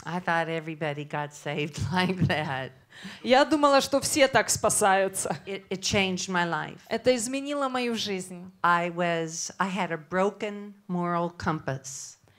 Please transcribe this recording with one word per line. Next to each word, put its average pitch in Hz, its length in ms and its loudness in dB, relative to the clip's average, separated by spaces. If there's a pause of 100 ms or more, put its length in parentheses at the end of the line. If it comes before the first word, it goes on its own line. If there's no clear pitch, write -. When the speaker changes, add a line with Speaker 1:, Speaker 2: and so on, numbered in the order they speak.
Speaker 1:
I 170 140 -4
thought 165 300 0
everybody 156 600 -4
got 147 240 -4
saved 147 520 -6
<laughs> - 80 -4
like 185 340 2
that. 143 440 -2 (520)
Speaker 2:
Я 262 220 6
думала, 285 360 4
что 269 200 0
все 269 260 4
так 247 220 4
спасаются. 190 960 2
Speaker 1:
It, 190 240 -10
it 190 120 -4
changed 190 480 0
my 175 160 2
life. 151 340 -6 (100)
Speaker 2:
Это 247 260 2
изменило 269 540 -4
мою 247 260 -2
жизнь. 185 560 -6 (100)
Speaker 1:
I 175 280 4
was, 170 680 -2
I 185 120 0
had 180 240 -2
a 165 40 -4
broken 202 760 -2 (160)
moral 175 480 0
compass. - 800 -6 (220)